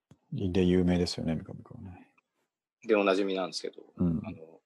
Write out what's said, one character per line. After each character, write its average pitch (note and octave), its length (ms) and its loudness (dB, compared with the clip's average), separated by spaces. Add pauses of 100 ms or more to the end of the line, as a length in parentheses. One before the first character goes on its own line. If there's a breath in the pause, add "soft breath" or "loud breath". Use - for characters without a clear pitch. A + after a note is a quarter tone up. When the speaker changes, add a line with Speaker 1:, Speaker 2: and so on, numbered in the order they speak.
(340)
Speaker 1:
で、 F#2+ 300 0
有 F2+ 200 6
名 F2+ 140 4
で F2 100 0
す - 100 -8
よ D#2+ 80 -6
ね、 D#2+ 100 -2
三 - 80 -6
上 - 100 -16 (100)
君 - 220 -18
は F#2 60 -14
ね。 F2+ 160 -20 (760)
Speaker 2:
で、 A2+ 100 2
お G2+ 80 4
な F#2+ 120 4
じ G2+ 80 2
み F#2+ 120 -2
な F#2 120 -2
ん D#2+ 40 -14
で - 20 -12
す - 80 -10
け - 80 -8
ど。 - 140 -16 (140)
Speaker 1:
う F#2 60 0
ん。 E2 220 0
Speaker 2:
あ - 60 -10
の、 D#2+ 340 -20